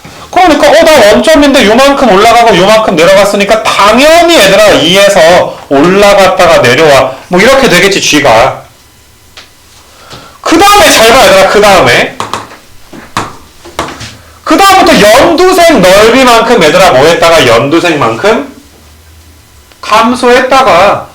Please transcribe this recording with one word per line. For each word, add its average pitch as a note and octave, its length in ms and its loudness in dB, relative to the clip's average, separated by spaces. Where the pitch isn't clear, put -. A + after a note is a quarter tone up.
그러니까 D#4 400 0
어, D#4 140 2
나 C#4+ 280 2
원점인데 C#4 540 0
요만큼 C4+ 460 0
올라가고 A3+ 440 2
요만큼 G#3+ 400 0
내려갔으니까 G3 680 0
당연히 D#4 720 0
얘들아 G#3 360 2
이에서 F3 840 0
올라갔다가 F3+ 920 0
내려와. C3 540 0
뭐 F3+ 120 -2
이렇게 C4 260 0
되겠지, F3+ 320 -2
G가. C3 600 -2
그 E4 180 -2
다음에 G4+ 320 2
잘 A3+ 200 2
봐, B3+ 140 2
얘들아. F#3+ 240 2
그 G3+ 120 0
다음에. F3+ 540 0
그 D#4 120 -2
다음부터 F#4+ 460 0
연두색 E4 800 2
넓이만큼 A3+ 840 0
얘들아 F3 280 0
뭐 D#3 160 0
했다가 E3 400 0
연두색만큼 D3 1080 -2
감소했다가 A#3+ 1300 0